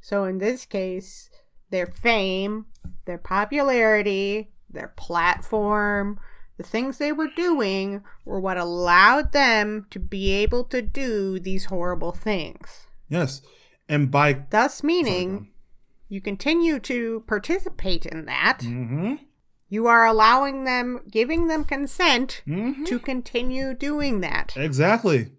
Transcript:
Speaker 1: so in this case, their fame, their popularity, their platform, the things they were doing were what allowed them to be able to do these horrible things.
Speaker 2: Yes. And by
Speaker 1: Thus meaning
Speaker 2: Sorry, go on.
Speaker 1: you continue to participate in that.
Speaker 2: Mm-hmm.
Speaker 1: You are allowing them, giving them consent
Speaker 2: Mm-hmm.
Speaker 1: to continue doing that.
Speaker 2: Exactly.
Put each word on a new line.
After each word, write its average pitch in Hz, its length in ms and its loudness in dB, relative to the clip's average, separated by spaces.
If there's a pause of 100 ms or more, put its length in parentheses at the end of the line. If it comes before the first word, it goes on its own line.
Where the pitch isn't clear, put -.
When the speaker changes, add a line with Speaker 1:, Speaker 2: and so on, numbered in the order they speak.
Speaker 1:
so 202 240 -2
in 190 120 -4
this 226 280 -4
case, 185 640 -8 (420)
their 180 160 -2
fame, 202 760 -2 (400)
their 175 120 -8
popularity, 208 1300 0 (180)
their - 280 -12
platform, 208 1200 0 (380)
the - 60 -12
things 254 340 -4
they 294 140 -2
were 302 240 -2
doing 202 680 0 (220)
were 196 140 -6
what 190 180 -2
allowed 180 760 6
them 214 580 2
to 202 100 -12
be 190 320 -2
able 214 340 2
to 254 160 -2
do 208 580 -2
these 190 260 0
horrible 180 460 0
things. - 760 -6 (240)
Speaker 2:
Yes. 151 320 -2 (480)
And 147 220 0
by 143 220 4 (180)
Speaker 1:
Thus 240 320 2
meaning 254 460 0
Speaker 2:
Sorry, - 0 -
go 190 80 -6
on. 214 100 -12 (600)
Speaker 1:
you 196 120 -10
continue 302 580 0
to 226 480 -6
participate - 800 0
in 156 200 -10
that. 135 340 0
Speaker 2:
Mm-hmm. 127 560 -4 (540)
Speaker 1:
You 226 180 -2
are 233 180 8
allowing 254 600 4
them, 247 340 -2 (100)
giving 302 380 0
them 320 160 0
consent 277 840 0
Speaker 2:
Mm-hmm. 233 360 -4
Speaker 1:
to 247 160 -2
continue 254 720 -2
doing 277 480 -2
that. - 340 -2
Speaker 2:
Exactly. 151 840 2